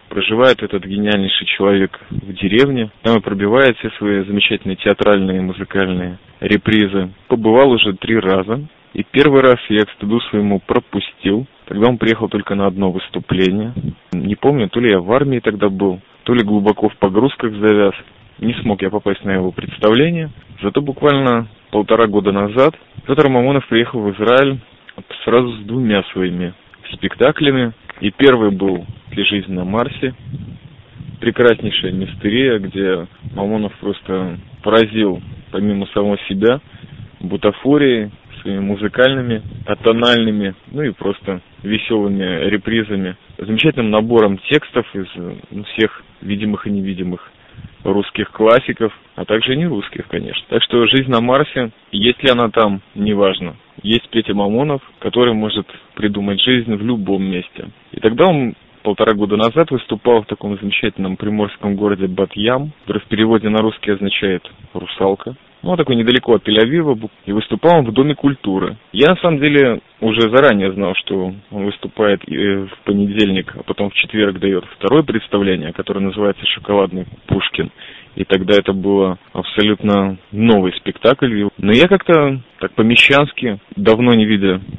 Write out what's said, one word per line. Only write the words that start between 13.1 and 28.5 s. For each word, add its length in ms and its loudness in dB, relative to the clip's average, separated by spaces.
Не 220 -2
помню, 340 2
то 100 -4
ли 120 4
я 80 4
в 120 -2
армии 280 2
тогда 300 0
был, 300 -2
то 100 2
ли 100 2
глубоко 440 2
в 100 -4
погрузках 560 0
завяз. 420 2
Не 220 -2
смог 200 -2
я 80 -2
попасть 360 -4
на 80 -2
его 180 -2
представление. 800 0
Зато 200 -2
буквально 640 0
полтора 360 2
года 240 0
назад 440 2
Петр 220 2
Мамонов 400 2
приехал 340 0
в 120 -2
Израиль 460 2
сразу 300 2
с 60 -14
двумя 520 0
своими 420 -4
спектаклями. 800 0
И 100 -2
первый 400 4